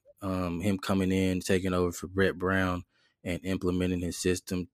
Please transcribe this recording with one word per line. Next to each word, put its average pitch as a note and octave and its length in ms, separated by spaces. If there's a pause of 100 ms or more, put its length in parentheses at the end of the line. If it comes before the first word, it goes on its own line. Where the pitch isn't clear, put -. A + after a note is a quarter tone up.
(220)
um, F#2 380
him G2 180
coming F#2+ 340
in, F#2 280
taking F#2 340
over F2+ 180
for - 140
Brett F#2 320
Brown F#2 460 (400)
and E2+ 200
implementing F2+ 560
his F2 160
system F2+ 580